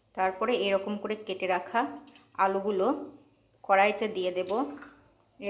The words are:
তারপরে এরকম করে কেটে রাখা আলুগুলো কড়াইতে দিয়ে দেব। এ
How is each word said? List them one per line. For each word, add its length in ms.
তারপরে 360
এরকম 360
করে 140
কেটে 280
রাখা 240
আলুগুলো 440
কড়াইতে 380
দিয়ে 220
দেব। 140
এ 20